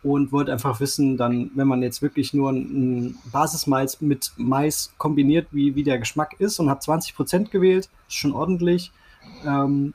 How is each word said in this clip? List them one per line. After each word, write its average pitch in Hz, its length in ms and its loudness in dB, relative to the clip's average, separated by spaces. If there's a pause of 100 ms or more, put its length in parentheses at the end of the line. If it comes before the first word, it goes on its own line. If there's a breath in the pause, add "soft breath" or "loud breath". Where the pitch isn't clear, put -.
und 139 280 0
wollte 139 200 0
einfach 123 280 -2
wissen, 139 360 0
dann, 120 400 0
wenn 135 120 2
man 127 140 2
jetzt 123 200 -4
wirklich 143 320 -2
nur 139 180 2
ein, 131 60 0 (500)
ein 123 100 -10 (140)
Basismalz 139 680 0
mit 143 340 -2
Mais 135 640 -2
kombiniert, 147 540 2
wie, 143 240 0
wie 143 80 -2
der 135 160 0
Geschmack 147 400 -4
ist 208 200 -2
und 156 100 2
hab 139 140 -2
zwanzig 160 320 -2
Prozent - 360 -2
gewählt. 185 380 2 (180)
Ist - 100 -10
schon 143 160 -2
ordentlich. 175 580 0 (540 soft breath)
Ähm, 139 500 0